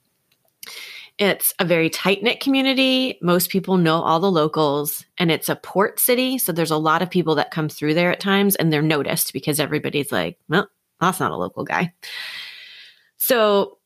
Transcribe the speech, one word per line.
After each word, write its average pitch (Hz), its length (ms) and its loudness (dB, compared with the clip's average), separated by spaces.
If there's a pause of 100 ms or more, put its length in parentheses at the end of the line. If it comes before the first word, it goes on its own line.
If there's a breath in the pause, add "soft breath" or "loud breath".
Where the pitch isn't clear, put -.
(1200 loud breath)
It's - 400 0
a 196 60 0
very 165 260 2
tight-knit 202 500 -2
community. 262 800 2
Most 175 300 2
people 185 280 0
know 165 220 4
all 165 200 2
the 196 100 2
locals, 151 760 0 (140)
and 170 140 2
it's - 160 -2
a 151 80 -2
port - 420 -2
city, 254 400 0
so 180 140 -2
there's 160 180 -2
a 156 60 2
lot 156 260 2
of 175 80 -4
people 160 240 2
that - 160 0
come 156 180 -4
through 151 260 -2
there 175 180 2
at - 80 -4
times, 196 340 2
and 160 180 2
they're 147 80 4
noticed 156 520 0
because 147 260 -4
everybody's 139 540 -4
like, 87 260 -4 (100)
"Well, 160 200 0 (320)
that's 175 200 0
not 104 120 -2
a - 40 -6
local - 280 -6
guy." 170 280 -2 (1200 loud breath)
So 214 680 2